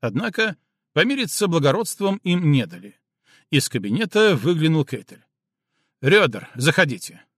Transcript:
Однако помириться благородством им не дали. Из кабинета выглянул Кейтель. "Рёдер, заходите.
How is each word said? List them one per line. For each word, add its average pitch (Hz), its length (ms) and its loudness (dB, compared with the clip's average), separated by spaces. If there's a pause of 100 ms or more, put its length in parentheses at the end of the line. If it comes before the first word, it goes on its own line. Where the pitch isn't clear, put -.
Однако 202 560 -4 (360)
помириться 220 560 0
благородством 185 680 0
им 175 340 0
не 127 140 2
дали. 87 300 -20 (540)
Из 139 180 2
кабинета 175 680 0
выглянул 156 480 0
Кейтель. - 400 -14 (760)
"Рёдер, 143 540 2
заходите. 143 720 -2 (140)